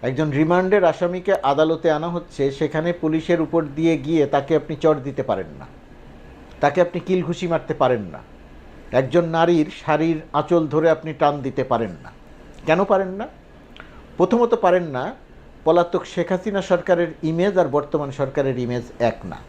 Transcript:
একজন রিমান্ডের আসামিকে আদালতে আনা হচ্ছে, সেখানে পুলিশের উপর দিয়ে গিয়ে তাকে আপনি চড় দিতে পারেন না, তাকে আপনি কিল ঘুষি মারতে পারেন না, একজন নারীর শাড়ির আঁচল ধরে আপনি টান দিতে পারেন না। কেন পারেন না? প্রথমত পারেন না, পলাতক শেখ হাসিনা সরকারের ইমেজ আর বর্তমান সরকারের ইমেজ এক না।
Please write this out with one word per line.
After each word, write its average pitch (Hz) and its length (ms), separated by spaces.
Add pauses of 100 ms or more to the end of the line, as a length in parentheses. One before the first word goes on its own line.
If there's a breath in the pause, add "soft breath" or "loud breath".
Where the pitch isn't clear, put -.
একজন 139 200 (100)
রিমান্ডের 180 540
আসামিকে 180 400 (180)
আদালতে 156 460
আনা 160 180
হচ্ছে, - 280 (160)
সেখানে 160 300 (140)
পুলিশের 160 440
উপর 165 140 (160)
দিয়ে 165 180 (120)
গিয়ে 160 160 (120)
তাকে 139 260
আপনি 156 140 (100)
চড় 156 220
দিতে 139 240
পারেন 92 200 (100)
না, 69 60 (960)
তাকে 143 240
আপনি 175 200
কিল 185 220
ঘুষি 175 240
মারতে 156 300
পারেন 127 200 (120)
না, - 60 (800)
একজন 165 240 (120)
নারীর 165 320 (120)
শাড়ির 156 380 (200)
আঁচল 165 240 (120)
ধরে 160 220
আপনি 156 140 (100)
টান 147 140 (120)
দিতে 131 160 (100)
পারেন 113 200 (120)
না। - 60 (580)
কেন 160 120 (120)
পারেন 190 180 (100)
না? 233 60 (920 loud breath)
প্রথমত 233 340 (120)
পারেন 180 200 (120)
না, 127 80 (600)
পলাতক 170 380 (100)
শেখ 170 220
হাসিনা 196 260 (100)
সরকারের 175 400 (200)
ইমেজ 180 320
আর 156 140
বর্তমান 147 320 (120)
সরকারের 135 440
ইমেজ 120 200 (260)
এক - 80 (120)
না। 67 80 (100)